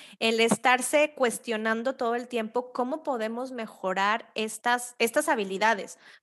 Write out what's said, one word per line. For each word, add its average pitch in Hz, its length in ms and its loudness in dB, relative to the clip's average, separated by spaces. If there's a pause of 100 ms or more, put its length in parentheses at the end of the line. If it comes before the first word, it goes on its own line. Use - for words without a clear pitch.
(200)
el 226 200 2
estarse 254 760 4
cuestionando 226 800 -2
todo 240 200 -2
el 240 120 -6
tiempo 247 460 -4
cómo 254 300 -2
podemos 240 480 -4
mejorar 208 840 -2
estas, 240 640 -2
estas 294 300 2
habilidades, 202 680 0 (260)